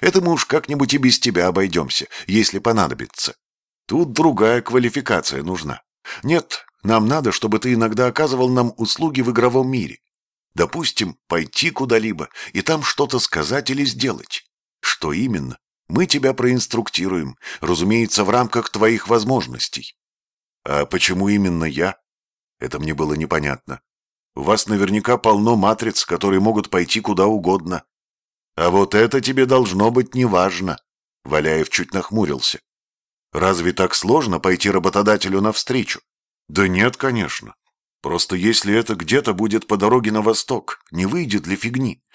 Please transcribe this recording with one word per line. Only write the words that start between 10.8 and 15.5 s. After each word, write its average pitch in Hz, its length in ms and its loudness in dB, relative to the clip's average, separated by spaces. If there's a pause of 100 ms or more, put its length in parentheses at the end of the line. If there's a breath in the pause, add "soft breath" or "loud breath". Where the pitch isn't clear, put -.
пойти 82 420 -2
куда-либо 113 580 -2 (240 loud breath)
и 95 100 -4
там 156 200 -2
что-то 131 360 -2
сказать 110 520 -4
или 139 140 -2
сделать. - 600 -6 (360)
Что - 320 -4
именно? 85 460 -4 (300)